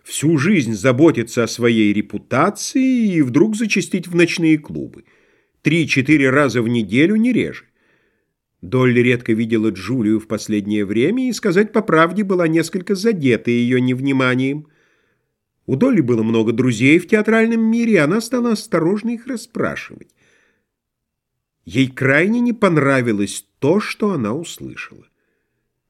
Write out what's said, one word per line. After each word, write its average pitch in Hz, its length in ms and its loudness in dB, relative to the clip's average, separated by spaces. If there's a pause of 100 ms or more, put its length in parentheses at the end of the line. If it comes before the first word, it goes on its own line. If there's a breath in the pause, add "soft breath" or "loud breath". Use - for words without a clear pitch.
Всю 156 340 0
жизнь 113 340 0
заботиться 120 720 2
о - 20 0
своей 110 460 2
репутации 202 1200 -2
и 160 60 2
вдруг 151 360 0
зачастить 208 500 -2
в 175 80 -10
ночные 165 420 2
клубы. 76 480 -12 (560)
Три-четыре 143 720 2
раза 127 320 0
в 110 60 -2
неделю, 120 480 0
не 233 180 0
реже. 82 340 -4 (920)
Долли 123 400 2
редко 123 320 2
видела 110 380 0
Джулию 107 480 -2
в 104 80 -8
последнее 104 580 -4
время 156 440 0
и, 233 40 -4
сказать 208 400 -2
по 226 80 0
правде, 175 440 0
была 180 240 0
несколько 165 480 -2
задета 156 540 0
её 120 280 2
невниманием. 131 880 0 (1000)
У 120 100 -2
Долли 220 240 2
было 120 220 0
много 113 300 0
друзей 127 460 2
в 170 80 -2
театральном 220 540 2
мире, 226 320 2
и 202 40 4
она 165 240 2
стала 240 320 -2
осторожно 202 580 -2
их 233 160 -8
расспрашивать. - 800 -8 (1600)
Ей 123 240 -2
крайне 151 520 0
не 240 120 0
понравилось 135 920 0 (140)
то, 160 180 2
что 208 340 -4
она 117 220 -4
услышала. - 720 -14 (840)